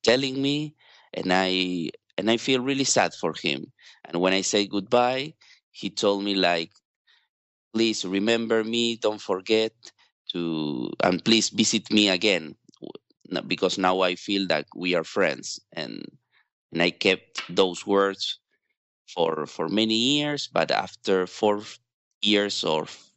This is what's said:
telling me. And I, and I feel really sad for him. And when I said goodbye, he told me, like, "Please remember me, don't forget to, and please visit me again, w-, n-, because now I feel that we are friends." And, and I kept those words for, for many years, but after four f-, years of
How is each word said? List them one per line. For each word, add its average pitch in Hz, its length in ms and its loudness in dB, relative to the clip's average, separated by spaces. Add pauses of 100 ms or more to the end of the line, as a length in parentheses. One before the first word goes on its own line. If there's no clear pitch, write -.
telling 131 400 2
me. 147 340 0 (380)
And - 180 -2
I, 92 580 2 (280)
and 104 140 0
I 117 60 4
feel 131 240 0
really 135 240 -2
sad 95 280 2
for 82 200 -4
him. 73 380 -6 (340)
And 85 160 -2
when 92 120 4
I 98 80 2
said 101 280 0
goodbye, 123 640 0 (380)
he - 180 -10
told 101 340 2
me, 101 120 0
like, 87 360 0 (1000)
"Please 113 320 0
remember 110 580 0
me, 117 320 -2
don't 107 260 -2
forget 110 520 0 (580)
to, 78 580 -2 (140)
and 90 200 2
please 113 260 2
visit 107 420 -2
me 104 160 4
again, 90 480 0 (240)
w-, - 120 -14 (440)
n-, - 120 -6
because 92 300 -2
now 92 220 2
I 92 160 2
feel 98 320 -2
that 78 260 0
we 90 220 -2
are 82 80 0
friends." 80 560 -2 (140)
And, 55 320 -10 (680)
and 82 100 -2
I 87 100 4
kept - 520 -2 (100)
those 90 320 2
words 98 540 2 (720)
for, 82 340 0
for - 200 -6
many 110 280 0
years, 143 520 0
but - 240 0
after 92 560 0
four 104 320 0
f-, 104 180 -16 (440)
years 104 420 0
of 78 340 -2 (200)